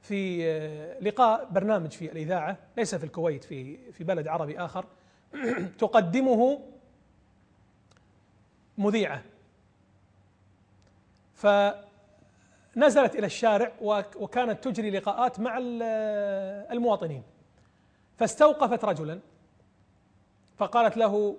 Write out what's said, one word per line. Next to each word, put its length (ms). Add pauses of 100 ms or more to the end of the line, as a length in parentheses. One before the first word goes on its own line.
في، 500
آه، 500
لقاء 500
برنامج 400
في 220
الإذاعة، 460 (180)
ليس 180
في 100
الكويت، 400
في، 480
في 120
بلد 240
عربي 300
آخر، 280 (460)
<clears throat> 460
تقدمه 840 (2250)
مذيعة، 440 (2000)
فنزلت 1800
إلى 120
الشارع 540
وك-، 360
وكانت 480
تجري 260
لقاءات 500
مع 180
ال-، 240 (920)
المواطنين، 500 (960)
فاستوقفت 680
رجلاً 360 (1400)
فقالت 400
له 420